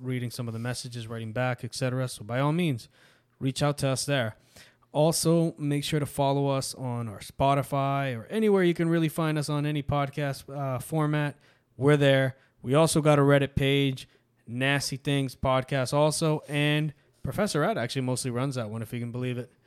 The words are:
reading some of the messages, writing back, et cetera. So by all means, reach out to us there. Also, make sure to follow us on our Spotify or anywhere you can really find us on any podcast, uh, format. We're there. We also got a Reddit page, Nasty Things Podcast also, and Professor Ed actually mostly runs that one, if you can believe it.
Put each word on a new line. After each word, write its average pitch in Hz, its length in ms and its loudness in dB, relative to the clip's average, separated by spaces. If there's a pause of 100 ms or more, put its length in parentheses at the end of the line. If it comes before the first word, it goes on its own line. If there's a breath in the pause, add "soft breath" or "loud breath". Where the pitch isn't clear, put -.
reading 123 300 -6
some 120 160 -8
of 113 60 -6
the 113 60 -8
messages, 120 480 -8
writing 113 240 -8
back, 123 320 -2
et 120 120 -10
cetera. 127 340 -2
So - 160 -14
by 117 140 -4
all 143 140 2
means, 160 340 -2 (520 soft breath)
reach 131 240 -4
out 147 160 0
to 139 100 0
us 131 160 -2
there. 127 300 -2 (580 loud breath)
Also, 165 640 2
make 143 260 -2
sure 156 160 0
to 147 60 0
follow 139 420 0
us 135 260 -2
on 120 360 -6
our 98 100 -12
Spotify 139 1000 0
or 110 120 -10
anywhere 202 340 4
you 175 100 4
can 165 140 0
really 165 220 2
find 156 280 0
us 147 120 -2
on 147 160 0
any 147 180 -2
podcast, 143 640 -4
uh, 135 300 -6
format. 151 560 0 (400 soft breath)
We're 143 220 4
there. 135 400 4 (240 soft breath)
We 123 120 -2
also 156 280 4
got 147 180 6
a - 20 6
Reddit 139 340 4
page, 139 520 0 (400 soft breath)
Nasty 135 500 -2
Things 139 380 -2
Podcast 131 580 0
also, 151 540 2
and 147 460 0 (280 soft breath)
Professor 151 420 -2
Ed 202 140 0
actually 120 260 -2
mostly 127 280 -2
runs 127 240 -2
that 117 140 -4
one, 113 120 -8
if 107 120 -8
you 120 80 -6
can 120 100 -6
believe 123 260 -4
it. 120 140 -10 (140)